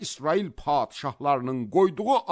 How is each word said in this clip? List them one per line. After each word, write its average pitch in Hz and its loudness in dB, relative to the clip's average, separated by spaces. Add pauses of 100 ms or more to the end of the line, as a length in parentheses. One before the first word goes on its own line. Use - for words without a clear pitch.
İsrail 170 -2
padşahlarının 131 -2
qoyduğu 196 2